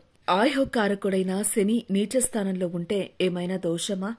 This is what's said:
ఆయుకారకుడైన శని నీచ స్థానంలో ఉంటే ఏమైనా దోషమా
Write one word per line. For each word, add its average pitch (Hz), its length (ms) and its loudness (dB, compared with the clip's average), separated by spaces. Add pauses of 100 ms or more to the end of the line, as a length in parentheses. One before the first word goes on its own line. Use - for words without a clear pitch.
(300)
ఆయుకారకుడైన 202 1120 2
శని 220 500 2
నీచ 202 280 0
స్థానంలో 196 480 0
ఉంటే 175 440 -4 (100)
ఏమైనా 180 360 0
దోషమా 185 600 -4